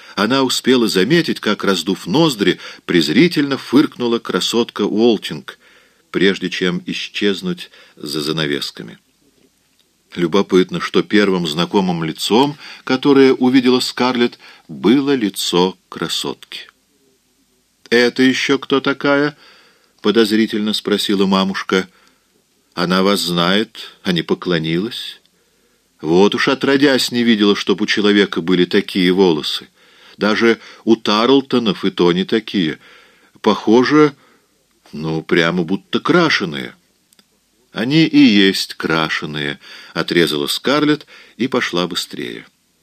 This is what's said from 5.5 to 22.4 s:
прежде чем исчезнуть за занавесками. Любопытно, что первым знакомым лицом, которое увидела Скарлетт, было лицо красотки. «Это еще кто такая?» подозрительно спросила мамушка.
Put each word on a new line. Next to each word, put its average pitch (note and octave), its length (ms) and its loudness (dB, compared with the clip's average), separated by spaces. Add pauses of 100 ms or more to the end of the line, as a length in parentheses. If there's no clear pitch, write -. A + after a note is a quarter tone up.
прежде F2+ 400 0
чем F2+ 340 -4
исчезнуть F2+ 840 -6 (240)
за D2 260 -8
занавесками. C#2+ 800 -6 (1160)
Любопытно, F2+ 640 0
что E2+ 240 -2
первым F#2+ 420 0
знакомым E2+ 580 -2
лицом, A#2 540 0 (280)
которое C3+ 480 4
увидела B2+ 480 2
Скарлетт, A#2+ 580 -2 (280)
было B2+ 460 2
лицо F#2+ 640 -2 (120)
красотки. - 800 -10 (1200)
«Это A#2+ 340 2
еще C3 340 0
кто C3+ 220 -2
такая?» C#3+ 580 -2 (640)
подозрительно G#2+ 720 0
спросила G2+ 520 -2
мамушка. F#2+ 640 0 (880)